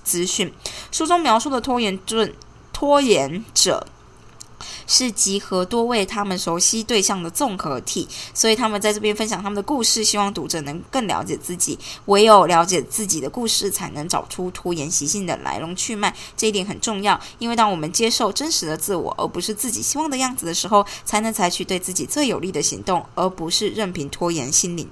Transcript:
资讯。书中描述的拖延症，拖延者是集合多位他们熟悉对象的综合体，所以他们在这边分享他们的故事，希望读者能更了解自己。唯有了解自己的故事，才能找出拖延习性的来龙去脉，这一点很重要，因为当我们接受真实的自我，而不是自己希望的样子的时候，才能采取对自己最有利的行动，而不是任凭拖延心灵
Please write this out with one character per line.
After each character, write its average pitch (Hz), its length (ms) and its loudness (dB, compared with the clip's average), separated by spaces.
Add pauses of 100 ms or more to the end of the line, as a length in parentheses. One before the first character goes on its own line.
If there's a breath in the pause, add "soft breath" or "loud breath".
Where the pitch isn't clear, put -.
资 175 240 0
讯。 180 260 -2 (380 loud breath)
书 - 160 -2
中 349 140 4
描 247 180 4
述 294 100 -4
的 262 120 -2
拖 247 180 -2
延 202 260 0
症， 220 280 0 (400)
拖 285 280 4
延 180 440 2 (100)
者 - 320 2 (1040 loud breath)
是 254 240 2
集 196 260 0
合 185 260 -2
多 233 200 0
位 233 200 2
他 208 200 -4
们 196 120 -2
熟 170 220 -2
悉 196 240 2
对 226 180 2
象 190 220 0
的 170 80 -6
综 196 280 0
合 139 240 -4
体， - 260 -6 (240 loud breath)
所 - 160 4
以 220 80 6
他 233 120 0
们 208 120 -2
在 214 100 4
这 208 80 2
边 208 160 0
分 214 140 -4
享 233 120 -4
他 202 100 -6
们 208 40 -6
的 202 80 -4
故 254 220 0
事， 220 180 2
希 208 140 2
望 202 160 0
读 160 160 -6
者 165 140 -4
能 143 280 -8
更 247 160 0
了 101 160 -2
解 180 140 -6
自 - 180 -6
己。 - 240 -2 (280 loud breath)
唯 202 180 8
有 202 220 12
了 170 180 6
解 175 180 0
自 - 240 -4
己 165 140 -2
的 131 80 -2
故 240 180 -4
事， 202 240 0
才 190 200 -4
能 147 180 -8
找 - 220 -2
出 180 200 -6
拖 180 220 -4
延 156 180 -4
习 147 160 -2
性 185 200 -2
的 147 180 -2
来 69 140 -4
龙 165 180 -8
去 - 180 -6
脉， 208 180 0 (240 loud breath)
这 214 120 2
一 214 40 0
点 196 140 0
很 196 140 -8
重 202 220 -4
要， 202 180 2 (180 loud breath)
因 233 120 -4
为 240 40 -2
当 220 160 4
我 185 60 0
们 156 160 -4
接 226 180 2
受 214 220 0
真 302 180 -4
实 190 160 -2
的 156 100 -4
自 180 200 -2
我， 135 220 -4
而 - 100 0
不 - 120 -8
是 214 120 -4
自 214 180 -4
己 117 120 -4
希 - 160 -2
望 311 100 -2
的 269 80 -2
样 262 180 0
子 170 120 -6
的 170 80 -4
时 175 120 -2
候， 202 180 6 (200 loud breath)
才 214 160 0
能 226 120 -2
采 180 180 2
取 180 120 -4
对 180 160 -2
自 180 140 -6
己 160 140 -4
最 294 200 0
有 180 120 0
利 180 120 -4
的 151 120 -2
行 104 200 -2
动， 180 220 -2 (100)
而 185 140 0
不 170 220 -6
是 208 180 0
任 190 240 -4
凭 151 160 -6
拖 175 240 -2
延 139 180 -4
心 175 240 0
灵 160 180 -8